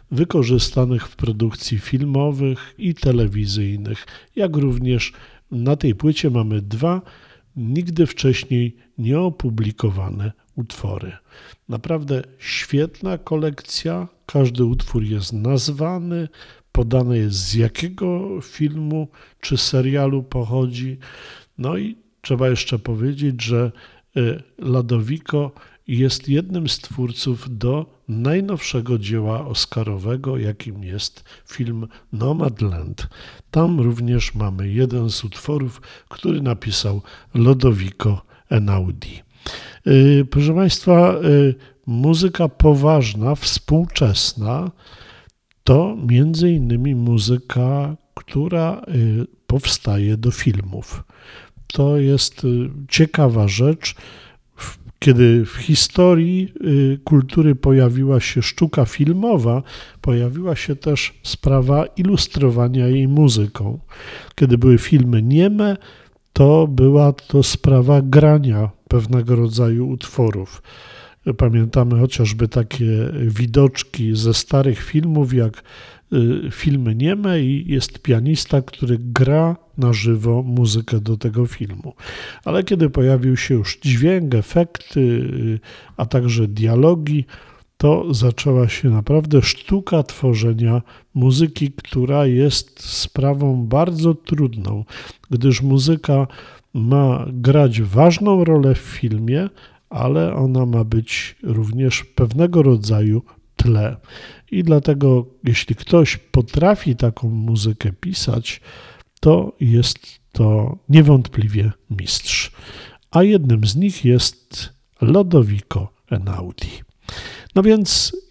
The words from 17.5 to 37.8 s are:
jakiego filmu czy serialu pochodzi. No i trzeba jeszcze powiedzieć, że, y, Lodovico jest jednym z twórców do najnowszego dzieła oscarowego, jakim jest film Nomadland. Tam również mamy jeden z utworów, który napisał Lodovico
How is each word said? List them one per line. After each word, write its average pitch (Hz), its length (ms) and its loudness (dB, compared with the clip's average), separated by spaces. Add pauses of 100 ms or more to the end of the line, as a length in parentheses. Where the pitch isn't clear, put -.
jakiego 180 840 -4
filmu 151 680 -6 (320)
czy - 160 -4
serialu 135 640 -2
pochodzi. 127 760 -6 (600)
No 147 180 -6
i 214 200 -8 (240)
trzeba 131 280 -2
jeszcze 120 300 -4
powiedzieć, 127 640 -6
że, 117 300 -2 (440)
y, 120 260 -4 (160)
Lodovico 127 920 -4 (360)
jest 127 400 -2
jednym 170 400 -2
z - 100 -4
twórców 120 800 -8
do 131 500 -6
najnowszego 127 920 -4
dzieła 110 480 -6
oscarowego, 113 920 -6
jakim 104 460 -8
jest - 400 -12 (220)
film 117 400 -8 (260)
Nomadland. 110 960 -4 (420)
Tam 165 300 0
również 117 540 -2
mamy 98 340 -4
jeden 120 420 -2
z - 140 -8
utworów, 131 560 -8 (280)
który 160 340 -4
napisał 104 600 -4 (320)
Lodovico 117 880 2 (280)